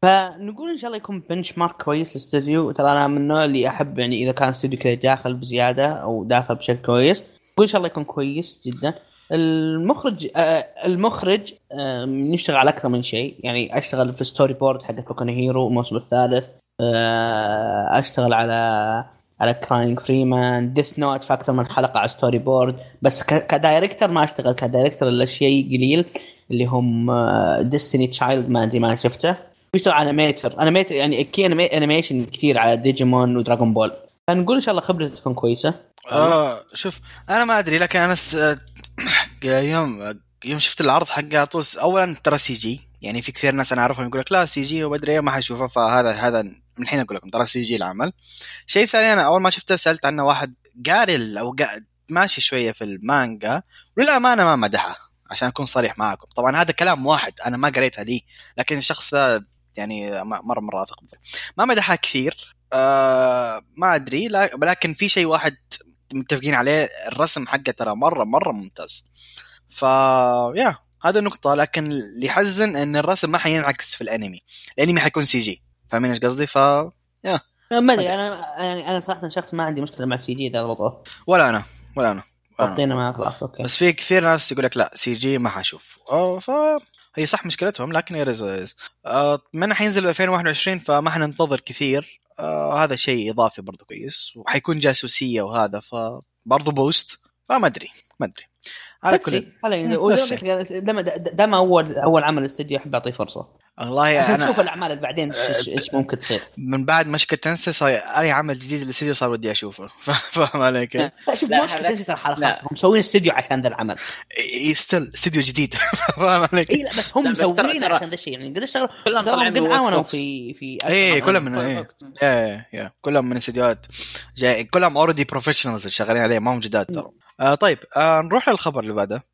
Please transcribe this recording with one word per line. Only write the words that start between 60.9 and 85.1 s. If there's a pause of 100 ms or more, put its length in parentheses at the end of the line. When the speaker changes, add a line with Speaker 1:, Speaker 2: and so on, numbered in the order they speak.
Speaker 2:
فيه. (420)
ما
مدحها
كثير. (160)
آه، (140)
ما
أدري،
لا-، (120)
لكن
في
شيء
واحد (580)
متفقين
عليه، (240)
الرسم
حقه
ترى
مرة،
مرة
ممتاز. (600)
ف-، (760)
يا، (260)
هذه
النقطة.
لكن
اللي
يحزن
إن
الرسم
ما
حينعكس
في
الأنمي. (360)
الأنمي
حيكون
سي
جي. (280)
فاهمين
إيش
قصدي؟
ف-، (680)
يا. (320)
Speaker 1:
ما
أدري،
أنا، (140)
يعني،
أنا
صراحة
شخص
ما
عندي
مشكلة
مع
السي
جي
إذا
ضبطوه. (220)
Speaker 2:
ولا
أنا، (340)
ولا
أنا، (360)
ولا
أنا.
Speaker 1:
غطينا
معك
خلاص،
أوكي.
Speaker 2:
بس
في
كثير
ناس
يقول
لك:
"لا،
سي